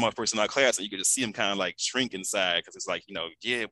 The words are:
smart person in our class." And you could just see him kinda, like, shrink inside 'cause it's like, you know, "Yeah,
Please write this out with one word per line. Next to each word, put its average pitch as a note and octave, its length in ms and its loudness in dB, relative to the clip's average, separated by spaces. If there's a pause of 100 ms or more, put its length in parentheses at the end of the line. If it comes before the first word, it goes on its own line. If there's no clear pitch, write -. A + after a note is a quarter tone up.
smart A2 140 2
person A2+ 240 -2
in - 20 2
our G#2 60 4
class." C3 300 4
And F#2 80 -6
you G#2 40 -8
could G2 100 -6
just - 140 2
see C3 100 0
him G#2+ 100 -2
kinda, G2+ 220 0
like, F#2 240 -2
shrink B2 340 -2
inside F#2 520 0
'cause F#2 100 -18
it's F#2 120 -8
like, F2 200 -2
you G2+ 60 -12
know, E2 160 -6 (120)
"Yeah, A#2 300 0